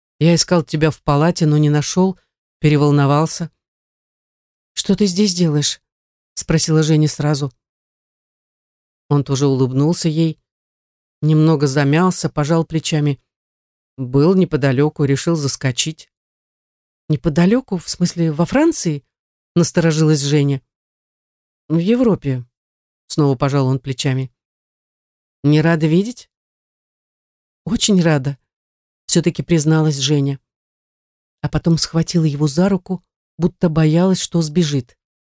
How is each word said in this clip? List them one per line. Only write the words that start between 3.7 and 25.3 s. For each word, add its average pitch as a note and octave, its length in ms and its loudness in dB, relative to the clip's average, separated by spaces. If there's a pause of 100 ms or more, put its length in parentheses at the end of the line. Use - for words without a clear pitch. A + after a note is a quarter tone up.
"Что - 220 -2
ты G#3 100 2
здесь F#3+ 280 0
делаешь?" D3+ 480 -2 (540)
спросила D#3+ 480 0
Женя D#3 240 2
сразу. D3 440 -4 (1600)
Он C#3+ 140 2
тоже C#3 240 0
улыбнулся C3+ 640 0
ей, D#3+ 300 -2 (840)
немного D#3 460 2
замялся, D3+ 640 0
пожал D#3+ 360 -2
плечами. D3 560 -4 (760)
"Был C#3 380 2
неподалеку, D3 720 0
решил C#3 300 -2
заскочить". C#3 760 -6 (960)
"Неподалеку? F3 720 0
В - 120 -10
смысле, E3 420 -2
во D#3 140 -2
Франции?" B3 600 -2 (500)
насторожилась D#3 640 2
Женя. C#3+ 400 0 (1080)
"В D#3 80 0
Европе", F3 680 0 (600)
снова C#3+ 280 0
пожал C3+ 320 0
он C3+ 120 0
плечами. C3 520 -6 (1120)